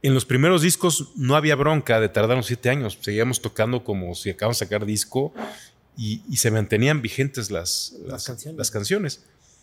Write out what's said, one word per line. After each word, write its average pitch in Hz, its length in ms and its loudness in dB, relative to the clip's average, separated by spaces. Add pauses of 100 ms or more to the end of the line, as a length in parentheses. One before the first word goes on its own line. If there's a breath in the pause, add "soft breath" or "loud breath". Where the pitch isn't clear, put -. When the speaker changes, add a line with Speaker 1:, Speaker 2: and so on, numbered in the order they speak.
Speaker 1:
En 135 120 4
los 131 120 2
primeros 151 360 4
discos 165 540 2
no 135 200 2
había 151 200 4
bronca 139 440 2
de 107 100 2
tardarnos 113 380 2
siete 120 220 -2
años, 127 320 -2
seguíamos 113 400 0
tocando 117 420 0
como 90 320 -4
si - 140 -6
acabamos 107 300 -2
de 107 60 -2
sacar 104 200 -2
disco 127 480 -2 (640 loud breath)
y, 110 320 -4
y 139 80 -4
se 117 140 2
mantenían 110 500 2
vigentes 127 500 -4
las, - 500 -4
Speaker 2:
Las - 100 -14
Speaker 1:
las, 87 140 -10
Speaker 2:
canciones. 147 320 -12
Speaker 1:
las - 140 -4
canciones. 143 540 -4 (380 soft breath)